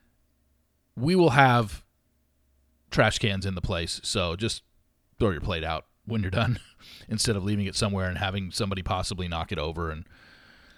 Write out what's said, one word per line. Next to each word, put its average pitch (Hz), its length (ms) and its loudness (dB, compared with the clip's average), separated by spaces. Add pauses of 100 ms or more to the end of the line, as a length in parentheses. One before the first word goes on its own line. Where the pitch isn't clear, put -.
(960)
we 151 220 2
will 165 140 8
have 120 520 4 (1080)
trash 110 280 4
cans 98 280 0
in 95 80 -2
the 90 80 -4
place. 87 420 -4
So 87 320 -2
just 107 260 -4 (560)
throw 110 120 4
your 73 100 -4
plate 82 240 -4
out 80 220 -6 (180)
when 110 160 -4
you're 92 100 -2
done 113 280 0 (260)
<laughs> - 240 -20
instead 110 280 0
of 92 60 -2
leaving 101 220 0
it 95 100 -4
somewhere 98 360 0
and 90 80 -6
having 95 320 -4
somebody 95 320 -4
possibly 92 440 -4
knock 85 240 -6
it 87 80 -4
over 80 320 -4
and 80 140 -10 (720)